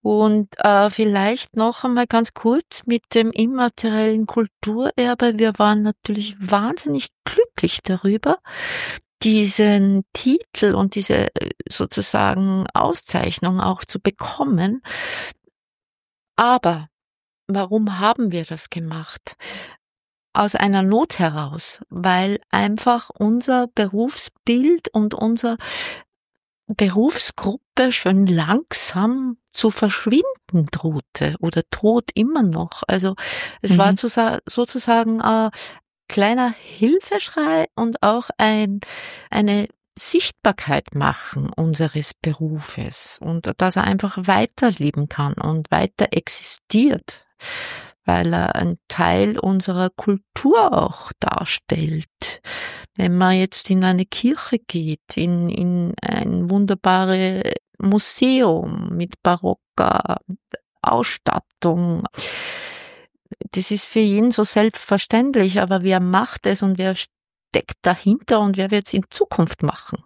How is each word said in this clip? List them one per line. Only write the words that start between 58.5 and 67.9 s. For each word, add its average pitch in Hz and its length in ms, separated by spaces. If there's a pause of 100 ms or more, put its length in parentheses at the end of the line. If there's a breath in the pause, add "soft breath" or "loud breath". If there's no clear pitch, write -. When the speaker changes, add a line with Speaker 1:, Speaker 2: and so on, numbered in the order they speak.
Speaker 1:
mit 175 280
barocker - 960 (640)
Ausstattung, - 1200 (1500 loud breath)
das 185 200
ist 208 140
für - 140
jeden 214 320
so 214 120
selbstverständlich, 214 1160
aber 190 220
wer 185 180
macht 185 460
es 196 160
und 190 160
wer 190 180
steckt - 840
dahinter 202 600